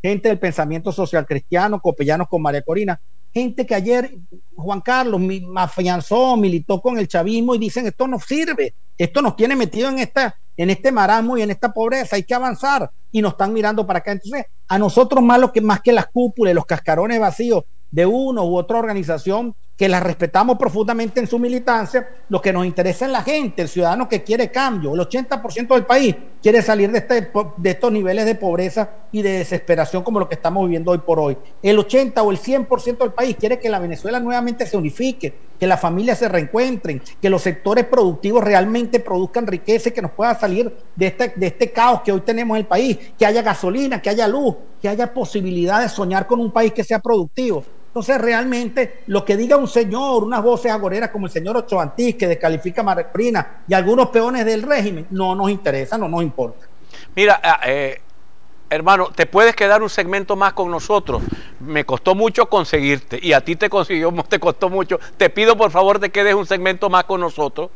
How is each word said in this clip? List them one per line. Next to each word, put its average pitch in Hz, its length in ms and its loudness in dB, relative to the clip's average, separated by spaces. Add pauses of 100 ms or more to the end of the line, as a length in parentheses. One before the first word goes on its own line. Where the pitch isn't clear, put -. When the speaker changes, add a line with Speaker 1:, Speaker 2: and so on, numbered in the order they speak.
Speaker 1:
gente 202 280 0
del 196 80 0
pensamiento 165 540 -2
social 160 340 -2
cristiano, 180 520 0
copellanos 156 500 0
con 170 120 -2
María 143 220 -2
Corina, 180 360 -2 (360)
gente 247 320 -2
que 226 80 0
ayer, 240 400 0 (420)
Juan 185 240 -6
Carlos, 247 400 0
mi-, 185 220 -2
me 185 180 -6
afianzó, 185 760 2
militó 185 420 0
con 247 180 0
el 196 80 -2
chavismo 226 480 0
y 226 40 0
dicen, 226 280 -4
"Esto 254 220 -2
no 254 100 -4
sirve, 285 540 -2 (240)
esto 170 240 0
nos 240 160 0
tiene 247 180 2
metido 233 360 -2
en 269 80 -4
esta, 254 360 0 (220)
en 175 140 0
este 254 200 2
marasmo 226 460 2
y 226 60 0
en 208 80 -2
esta 208 200 -2
pobreza, 226 460 -2
hay 190 60 -2
que 247 120 -2
avanzar", 247 560 -2 (220)
y 220 80 2
nos 202 120 2
están 202 200 0
mirando 214 340 0
para 180 120 0
acá. 202 140 -4
Entonces, 202 340 -6 (220)
a 190 100 2
nosotros 247 440 4
más, 240 160 8
lo 254 140 4
que, 226 80 2
más 214 220 2
que 240 100 6
las 220 140 2
cúpulas, 226 480 2
los 165 100 0
cascarones 180 560 0
vacíos 214 440 0 (260)
de 170 160 2
uno 240 400 0
u 175 100 0
otra 180 220 0
organización, 202 760 -2 (240)
que 196 100 4
las 180 140 4
respetamos 180 560 2
profundamente 226 640 0
en 214 80 -2
su 240 100 0
militancia, 247 680 0 (220)
lo 190 120 0
que 190 100 2
nos 180 140 0
interesa 180 400 0
es 269 60 -2
la 233 100 0
gente, 262 400 -2
el 156 60 -2
ciudadano 180 400 0
que 196 160 -2
quiere 226 260 0
cambio. 214 420 0
El 170 60 0
ochenta 247 420 -2
por - 120 -8
ciento 240 220 2
del 247 100 4
país 254 320 4 (260)
quiere 220 200 6
salir 208 280 2
de 226 80 0
este, 233 320 0 (260)
de 180 140 0
estos 226 220 0
niveles 208 340 0
de 220 80 2
pobreza 190 560 -2 (220)
y 214 100 -2
de 190 160 0
desesperación 170 640 0
como 214 160 0
lo 180 100 0
que 165 60 -4
estamos 185 300 0
viviendo 170 260 0
hoy 175 80 4
por 160 220 0
hoy. 143 180 0 (240)
El 214 160 4
ochenta 226 460 2
o 202 80 2
el 185 60 -2
cien 254 260 0
por 247 160 0
ciento 240 240 -2
del 226 80 -2
país 240 260 -2
quiere 247 220 0
que 226 100 -2
la 202 80 0
Venezuela 180 400 -4
nuevamente 240 480 -2
se 202 100 -4
unifique, 180 560 -2 (280)
que 180 80 2
las 185 120 2
familias 190 380 0
se 233 100 0
reencuentren, 180 720 -2 (220)
que 190 80 2
los 185 120 2
sectores 196 420 2
productivos 214 580 2
realmente 214 560 2
produzcan 190 480 -2
riqueza 220 440 0
y - 20 -12
que 233 100 -6
nos 160 80 -6
pueda 220 260 0
salir 208 400 0 (200)
de 185 100 2
este, 240 300 -2
de 185 100 0
este - 240 0
caos 240 300 4
que 208 100 -2
hoy 190 120 0
tenemos 226 340 -2
en 214 60 0
el 196 40 -6
país, 220 320 2 (180)
que - 80 6
haya 214 180 4
gasolina, 220 600 -2
que 202 80 -2
haya 220 160 2
luz, 240 300 0 (260)
que 202 60 -2
haya 233 260 -2
posibilidad 185 640 0
de 240 80 0
soñar 190 380 -2
con 240 140 2
un 226 100 -2
país 226 220 2
que 220 100 -2
sea 220 160 0
productivo. 208 680 -2 (240)
Entonces, 240 320 0
realmente, 240 840 -2
lo 196 180 0
que 202 120 2
diga 240 200 4
un 277 100 4
señor, 240 560 0
unas 220 200 -2
voces 240 280 2
agoreras 214 400 -2
como 196 160 -6
el - 60 -8
señor 185 240 -4
Ochoa 202 260 0
Antís, 233 340 0
que 185 120 0
descalifica 170 540 0
a - 20 -2
María 180 260 0
Corina, 220 560 -2
y 180 80 2
algunos 208 360 4
peones 233 340 2
del 214 180 2
régimen, 208 480 0
no 190 240 0
nos 196 160 0
interesa, 139 460 -2
no 208 100 -2
nos 165 160 -2
importa. 131 440 -4 (500)
Speaker 2:
Mira, 196 260 6
ah, 165 220 4
eh, 135 360 -2 (680)
hermano, 180 360 2
te - 200 0
puedes 226 300 6
quedar 214 260 4
un 208 80 -2
segmento 196 460 -2
más 190 160 2
con 180 180 -4
nosotros. 170 520 -2 (360)
Me 147 260 -4
costó 135 300 2
mucho 220 340 2
conseguirte, 143 720 0
y 170 120 2
a 139 80 8
ti 165 160 -4
te 202 140 0
consiguió, 175 420 0 (100)
<laughs> - 60 -8
te 196 100 0
costó 180 300 0
mucho. 185 320 -2 (160)
Te 185 140 4
pido, 220 260 4
por 208 140 4
favor, 190 280 4
te 196 120 -2
quedes 202 240 2
un 196 120 0
segmento 190 440 0
más 180 140 4
con 190 160 -2
nosotros. 156 560 -4